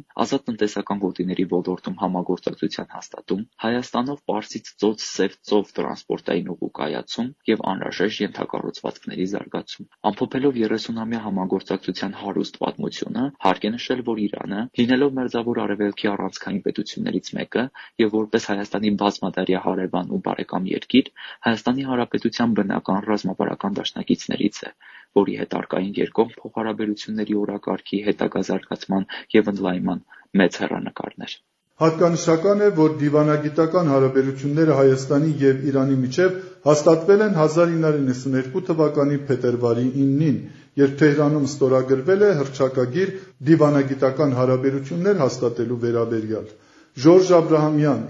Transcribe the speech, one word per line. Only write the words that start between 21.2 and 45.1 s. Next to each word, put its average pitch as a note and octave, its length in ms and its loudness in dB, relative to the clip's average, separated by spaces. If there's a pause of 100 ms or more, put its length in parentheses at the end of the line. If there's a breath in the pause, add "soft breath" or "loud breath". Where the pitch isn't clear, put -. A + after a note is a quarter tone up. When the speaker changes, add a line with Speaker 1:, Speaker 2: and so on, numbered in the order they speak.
Speaker 1:
Հայաստանի B2 460 -2
Հանրապետության A#2+ 680 -2
բնական G2 480 0
ռազմավարական G2+ 760 -2
դաշնակիցներից - 800 -2
է, - 120 -14 (420 loud breath)
որի G2+ 240 2
հետ - 180 -6
առկային - 400 -4
երկկողմ A2 400 -2
փոխհարաբերությունների G#2+ 1000 -4
օրակարգի G2+ 680 -4
հետագա - 400 -2
զարգացման F#2+ 640 -4 (240 loud breath)
և G#2 240 2
ընդլայնման F#2 480 -2 (320 soft breath)
մեծ F#2+ 260 2
հեռանկարներ։ - 800 -8 (440)
Speaker 2:
Հատկանշական E3 800 2
է, G#3 100 4
որ D#3 240 4
դիվանագիտական D3+ 960 2
հարաբերությունները C3+ 840 4
Հայաստանի C#3 580 4
և C3+ 320 2
Իրանի C3+ 300 2
միջև F3 420 2 (240 loud breath)
հաստատվել E3 640 6
են G3 100 0
հազար D#3+ 380 4
ինը D#3+ 120 0
հարյուր D3+ 140 2
իննսուն C3 380 -2
երկու C3 260 -4
թվականի D3 580 2
փետրվարի A#2+ 640 0 (100)
ինին, C#3 420 2 (340 loud breath)
երբ C#3 240 2
Թեհրանում D3 500 4
ստորագրվել C3 800 2
է G#3 80 6
հռչակագիր C3+ 800 0 (300 loud breath)
դիվանագիտական C#3 920 2
հարաբերություններ C3+ 840 0